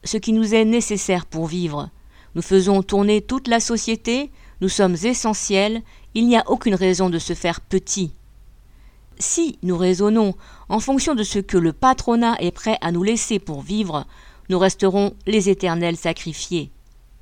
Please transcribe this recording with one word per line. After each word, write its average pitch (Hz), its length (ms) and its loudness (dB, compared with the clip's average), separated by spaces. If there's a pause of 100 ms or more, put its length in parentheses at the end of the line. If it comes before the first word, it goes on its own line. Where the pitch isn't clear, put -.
ce - 120 -4
qui 220 160 -2
nous 220 220 2
est 220 100 6
nécessaire 208 600 0
pour 165 220 -6
vivre. 151 420 -6 (460)
Nous 165 60 -4
faisons 190 400 4
tourner 202 400 2
toute 254 260 -4
la 233 120 4
société, 233 720 -2 (300)
nous 185 80 0
sommes 185 340 2
essentiels, 220 800 -2 (320)
il 226 140 2
n'y 240 100 6
a - 120 0
aucune 220 260 0
raison 185 340 2
de 170 100 -2
se 175 140 -6
faire 170 280 -4
petit. 185 520 -4 (1080)
Si - 420 -4
nous 180 160 -2
raisonnons 196 560 2 (360)
en 175 100 0
fonction 277 360 0
de 214 80 0
ce 202 160 -4
que 196 180 0
le 165 140 2
patronat 233 680 2
est 175 120 -2
prêt - 300 -2
à 170 100 -4
nous 170 120 0
laisser 214 360 0
pour 147 220 -10
vivre, 160 440 -4 (440)
nous 185 80 2
resterons 190 560 2 (140)
les 202 220 2
éternels 170 480 0
sacrifiés. 165 720 -6 (500)